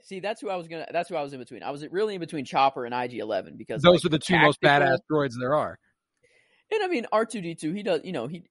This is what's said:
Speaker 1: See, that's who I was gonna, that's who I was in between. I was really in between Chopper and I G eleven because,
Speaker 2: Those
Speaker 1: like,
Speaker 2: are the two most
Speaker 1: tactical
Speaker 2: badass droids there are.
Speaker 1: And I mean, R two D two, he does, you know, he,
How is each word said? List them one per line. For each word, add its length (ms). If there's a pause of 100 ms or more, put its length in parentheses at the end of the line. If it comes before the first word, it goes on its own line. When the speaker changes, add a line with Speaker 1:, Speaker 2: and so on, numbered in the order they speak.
Speaker 1:
See, 160
that's 220
who 80
I 80
was 100
gonna, 240
that's 180
who 60
I 80
was 100
in 60
between. 240
I 80
was 180
really 240
in 60
between 260
Chopper 400
and 80
I 140
G 100
eleven 400
because, 240
Speaker 2:
Those 220
Speaker 1:
like, 20
Speaker 2:
are 40
the 100
two 180
most 240
Speaker 1:
tactical 360
Speaker 2:
badass 20 (120)
droids 280
there 160
are. 240 (920)
Speaker 1:
And 120
I 40
mean, 240
R 140
two 160
D 140
two, 180
he 80
does, 220
you 80
know, 160
he, 240